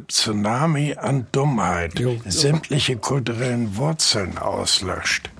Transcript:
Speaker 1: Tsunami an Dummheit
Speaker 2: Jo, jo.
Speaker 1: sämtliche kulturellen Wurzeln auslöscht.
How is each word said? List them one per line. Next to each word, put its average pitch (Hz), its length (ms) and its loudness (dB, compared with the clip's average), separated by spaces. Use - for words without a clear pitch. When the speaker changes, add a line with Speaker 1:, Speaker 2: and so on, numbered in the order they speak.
Speaker 1:
Tsunami 135 880 0
an 139 340 0
Dummheit 92 680 0
Speaker 2:
Jo, 127 120 2
jo. 117 120 -4
Speaker 1:
sämtliche 139 720 2
kulturellen 120 800 -2
Wurzeln 107 600 0
auslöscht. - 1000 -2